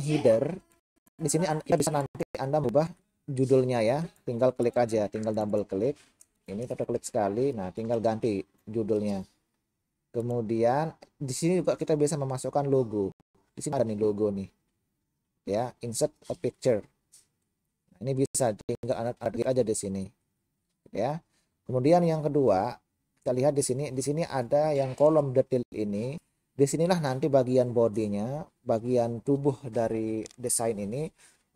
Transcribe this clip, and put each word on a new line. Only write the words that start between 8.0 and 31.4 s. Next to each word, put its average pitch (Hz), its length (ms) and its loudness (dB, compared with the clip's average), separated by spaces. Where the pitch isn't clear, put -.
ganti 110 400 0
judulnya. 104 560 -2
Kemudian 120 800 0
di 139 160 -8
sini 165 320 0
juga - 160 0
kita 156 160 0
bisa 147 240 2
memasukkan 135 480 -2
logo. 107 480 0
Di - 80 -14
sini 143 160 -4
ada 117 80 2
nih 110 160 -4
logo 107 320 2
nih. 98 160 -8
Ya, 113 320 -2
insert 120 320 -4
a - 80 -6
picture. 120 480 0
Nah, 127 160 -6
ini 135 160 2
bisa 123 320 0
tinggal 117 480 -4
Anda 120 80 -4
klik 117 320 -4
aja 127 160 2
di 107 160 0
sini. 98 240 -4
Ya. 139 320 -4
Kemudian 139 400 2
yang 156 240 0
kedua, 123 480 2
kita 135 160 -2
lihat 143 160 2
di 139 80 0
sini, 131 320 -2
di 131 80 -4
sini 147 240 -2
ada 143 480 0
yang 135 240 -2
kolom 147 320 6
detail 127 400 2
ini. 107 480 -4
Disinilah 160 500 2
nanti 135 320 -2
bagian 127 400 4
bodinya, 113 720 0
bagian 117 640 0
tubuh 139 400 0
dari 113 560 -2
desain 117 400 -2
ini 107 320 -6